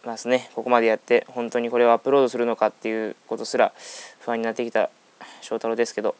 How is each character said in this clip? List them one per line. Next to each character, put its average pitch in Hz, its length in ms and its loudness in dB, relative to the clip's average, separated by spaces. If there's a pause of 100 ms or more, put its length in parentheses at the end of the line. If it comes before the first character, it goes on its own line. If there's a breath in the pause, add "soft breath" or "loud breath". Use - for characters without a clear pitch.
ま 120 80 -10
あ 113 40 -8
で 110 60 -16
す 117 60 -8
ね、 123 280 0
こ 117 80 -6
こ 123 60 -4
ま 120 120 6
で 113 60 2
や 110 80 4
っ - 20 -6
て、 - 320 2
本 117 200 -6
当 120 100 -2
に 120 100 -2
こ 123 80 -2
れ 120 80 4
を 117 60 6
ア 117 40 6
ッ - 40 -2
プ 131 120 -2
ロ 139 80 6
ー - 20 6
ド 123 80 2
す 127 80 -6
る 120 80 0
の 117 100 -2
か 110 120 0
っ 107 40 0
て - 180 -8
い 110 200 -4
う - 60 -10 (120)
こ 117 100 -6
と 117 80 -8
す 127 120 -6
ら 110 160 4 (460 loud breath)
不 - 120 -8
安 117 60 -2
に 113 60 -4
な 113 80 -2
っ - 20 -8
て 120 100 -4
き 117 80 -6
た 107 180 0 (520 loud breath)
翔 - 140 -8
太 113 120 -4
郎 113 80 -2
で 117 100 0
す - 80 -14
け 107 80 -6
ど。 107 180 -4